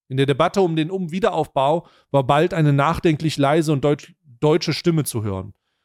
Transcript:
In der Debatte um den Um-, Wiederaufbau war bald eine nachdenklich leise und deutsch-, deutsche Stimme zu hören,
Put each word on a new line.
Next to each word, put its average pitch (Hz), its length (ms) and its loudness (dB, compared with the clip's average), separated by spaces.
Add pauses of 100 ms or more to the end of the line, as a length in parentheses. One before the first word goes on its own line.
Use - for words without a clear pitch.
In 131 100 -4
der 139 80 2
Debatte 156 340 2
um 165 160 2
den 156 140 -2
Um-, 185 220 -6
Wiederaufbau 160 760 -2 (240)
war 135 140 2
bald 147 280 2
eine 151 220 2
nachdenklich 156 640 0
leise 151 340 2
und 139 120 0
deutsch-, 147 380 -2
deutsche 151 520 -2
Stimme 160 300 0
zu 107 200 -6
hören, 98 300 -6 (300)